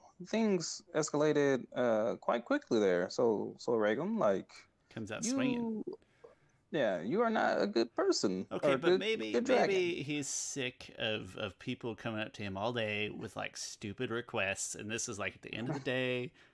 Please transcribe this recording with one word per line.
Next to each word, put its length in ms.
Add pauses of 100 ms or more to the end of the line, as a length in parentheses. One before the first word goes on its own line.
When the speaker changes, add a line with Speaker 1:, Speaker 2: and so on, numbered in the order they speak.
(300)
Speaker 1:
things 520 (140)
escalated, 680 (100)
uh, 420
quite 280
quickly 340
there. 300
So, 500
Sol 200
Regum, 400
like, 320 (380)
Speaker 2:
Comes 220
out 120
Speaker 1:
you, 80
Speaker 2:
swinging. 520 (880)
Speaker 1:
yeah, 300
you 200
are 100
not 300
a 60
good 280
person 560
Speaker 2:
Okay, 180
Speaker 1:
or 60
a 20
Speaker 2:
but 120
Speaker 1:
good, 100
Speaker 2:
maybe, 340
Speaker 1:
good 120
dragon. 500
Speaker 2:
maybe 80
he's 240
sick 720
of, 380
of 200
people 380
coming 260
up 120
to 100
him 140
all 140
day 380
with, 260
like, 220
stupid 540
requests, 640
and 160
this 180
is, 80
like, 180
at 60
the 120
end 160
of 40
the 60
Speaker 1:
<laughs> 0
Speaker 2:
day, 520 (220)